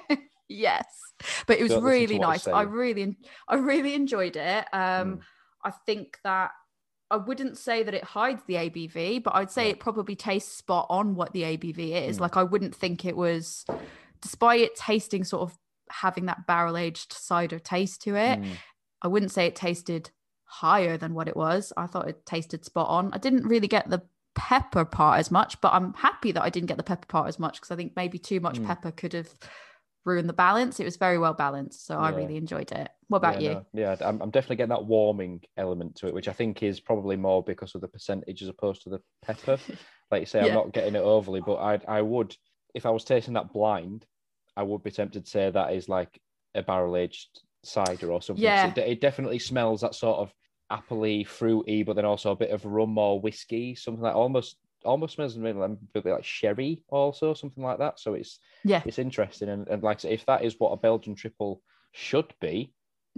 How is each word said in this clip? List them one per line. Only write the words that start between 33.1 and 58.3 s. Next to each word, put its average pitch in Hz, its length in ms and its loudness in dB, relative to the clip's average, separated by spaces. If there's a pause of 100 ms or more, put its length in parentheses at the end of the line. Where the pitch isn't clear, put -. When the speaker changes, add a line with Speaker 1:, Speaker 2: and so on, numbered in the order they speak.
Speaker 2:
about 165 240 4
Speaker 1:
Yeah, 151 80 0
Speaker 2:
you? 151 60 -2
Speaker 1:
no. 98 80 -10 (100)
Yeah, 98 260 0
I'm, 107 220 -2
I'm 107 80 -6
definitely 131 260 2
getting 117 140 0
that 107 160 -2
warming 104 560 2 (140)
element 87 400 -4
to 95 100 -8
it, 85 80 -4
which 98 140 -4
I 95 40 -6
think 110 300 -4
is 98 180 -2
probably 98 360 -2
more 95 260 2
because - 320 -8
of 92 80 -8
the 92 60 -10
percentage 95 540 -8
as 95 60 -8
opposed 98 360 -4
to 92 60 -12
the 95 100 -8 (220)
pepper. 135 400 -2
Speaker 2:
<laughs> - 60 -20 (440)
Speaker 1:
Like 98 100 2
you - 40 -8
say, 113 160 0
Speaker 2:
Yeah. 101 80 6
Speaker 1:
I'm 107 40 2
not 107 180 2
getting 104 220 0
it 104 60 2
overly, 98 400 4
but 101 160 0
I, 104 320 0
I 107 120 2
would, 110 360 0 (380)
if 123 120 -4
I 117 40 2
was 113 120 2
tasting 120 320 2
that - 180 -2
blind, 104 540 0 (500)
I 101 60 -2
would 101 220 -4
be 101 80 -6
tempted 101 320 -4
to - 60 -20
say 98 200 2
that 92 240 0
is, 95 140 -6
like, 92 320 -4 (340)
a 98 80 -4
barrel-aged 90 800 -2 (220)
cider 92 480 -2
or 87 100 -2
something. 104 220 -4
Speaker 2:
Yeah. 175 260 4
Speaker 1:
It, - 80 -4
it 120 220 0
definitely 131 400 0
smells 113 400 0
that - 160 -2
sort 113 240 0
of - 120 -4 (380)
appley, 107 560 -2
fruity, 107 560 2
but 101 140 0
then 104 80 2
also 104 260 2
a 98 60 0
bit 107 140 0
of 104 140 -4
rum 107 340 0
or 101 220 4
whiskey, 117 540 -6
something 113 260 -10
like, 113 140 0
almost, 123 440 2 (260)
almost 143 320 0
smells 127 200 -6
a 117 40 -10
bit 110 160 -2
like, 98 160 -2
a 104 280 -6
bit 87 60 -4
like 90 180 0
sherry 131 640 -2
also, 143 480 0
something 135 300 -12
like 127 160 -2
that. - 180 -2
So 107 160 -4
it's, - 240 -8 (240)